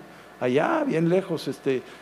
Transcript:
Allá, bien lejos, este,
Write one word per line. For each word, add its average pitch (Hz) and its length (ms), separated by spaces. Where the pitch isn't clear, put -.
Allá, 151 460
bien 165 220
lejos, 180 400
este, 131 340